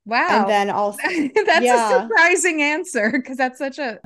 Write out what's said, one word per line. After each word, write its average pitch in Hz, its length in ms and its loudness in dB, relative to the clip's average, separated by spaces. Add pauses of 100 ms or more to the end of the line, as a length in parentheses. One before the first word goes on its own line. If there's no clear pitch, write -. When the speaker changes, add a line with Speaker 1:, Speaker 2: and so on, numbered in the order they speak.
Speaker 1:
Wow. 247 260 0
Speaker 2:
And 214 180 2
then 202 220 0
also, 202 320 -4
Speaker 1:
<laughs> - 20 -6
That's 349 540 0
a 247 60 0
Speaker 2:
yeah. 240 380 2
Speaker 1:
surprising 339 600 2
answer, 285 580 -2
'cause 262 160 -10
that's 254 220 -4
such 277 220 -8
a 233 240 -6